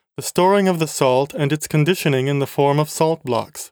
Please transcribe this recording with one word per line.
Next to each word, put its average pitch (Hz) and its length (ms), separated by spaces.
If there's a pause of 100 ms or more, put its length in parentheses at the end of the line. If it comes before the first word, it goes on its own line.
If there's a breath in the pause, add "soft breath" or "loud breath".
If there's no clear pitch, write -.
(160)
the 135 80
storing 190 460
of 170 100
the 160 80
salt, 135 460
and 147 180
its 151 160
conditioning 151 600
in 143 120
the 139 80
form 143 320
of 151 100
salt 160 360
blocks - 460